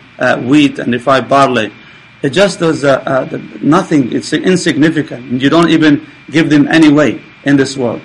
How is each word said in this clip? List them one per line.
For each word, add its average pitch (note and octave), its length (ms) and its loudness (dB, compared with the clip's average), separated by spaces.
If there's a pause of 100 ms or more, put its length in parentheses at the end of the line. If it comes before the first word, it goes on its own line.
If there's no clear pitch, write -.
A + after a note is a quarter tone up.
(200)
uh, B2+ 180 0
wheat C#3 400 0
and - 140 -4
refine B2 360 0
barley. B2+ 440 0 (500)
It D3 80 -2
just F3+ 300 0
does, D3+ 240 -2
uh, C3+ 200 2
uh, C3+ 200 -2
the, C#3 140 -10 (220)
nothing. D3 520 0
It's - 200 -6
insignificant. D3+ 1080 -2
You C#3 80 2
don't E3 200 2
even D#3 360 2 (240)
give D3+ 200 0
them C#3+ 180 4
any D#3+ 220 4
weight C#3+ 300 0 (240)
in C#3 120 2
this C3+ 200 -2
world. A#2+ 280 -4